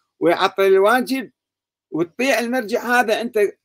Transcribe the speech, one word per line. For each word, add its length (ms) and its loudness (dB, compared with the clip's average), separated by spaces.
ويعطل 440 0
الواجب 680 2
وتطيع 480 -2
المرجع 440 -4
هذا، 380 0
أنت 180 -4